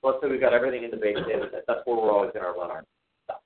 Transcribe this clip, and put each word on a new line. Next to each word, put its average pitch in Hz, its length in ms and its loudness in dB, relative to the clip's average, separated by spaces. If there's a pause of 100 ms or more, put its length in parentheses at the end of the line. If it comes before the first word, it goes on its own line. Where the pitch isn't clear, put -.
Let's 131 180 2
say 143 80 0
we've 131 100 0
got 120 140 4
everything 123 300 2
in 117 80 -6
the 110 40 -6
base 107 220 0 (100)
data - 240 -2
set. - 160 -8
That's 120 180 0
where 120 120 2
we're 107 140 4
always 101 220 4
gonna 90 180 -4
run 87 180 -6
our 80 160 -10 (400)
stuff. - 200 -10